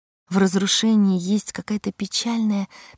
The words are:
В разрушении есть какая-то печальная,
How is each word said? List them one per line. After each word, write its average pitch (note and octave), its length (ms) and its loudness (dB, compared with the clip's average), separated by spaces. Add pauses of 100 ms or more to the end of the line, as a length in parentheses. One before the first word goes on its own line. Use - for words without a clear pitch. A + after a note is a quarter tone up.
(280)
В F#3 100 0
разрушении G3 800 2
есть G3 320 0
какая-то - 400 -6
печальная, G#3 800 -2 (300)